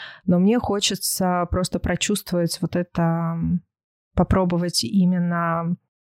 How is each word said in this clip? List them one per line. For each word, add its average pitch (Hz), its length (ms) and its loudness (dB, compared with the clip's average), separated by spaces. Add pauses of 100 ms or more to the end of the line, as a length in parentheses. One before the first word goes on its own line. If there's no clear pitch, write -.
(260)
но 180 140 4
мне 208 200 4
хочется 185 880 -2
просто 180 300 -2
прочувствовать 175 840 -2
вот 165 140 -2
это, 175 260 -2
м, 165 600 0 (540)
попробовать 175 680 2
именно 175 920 0 (280)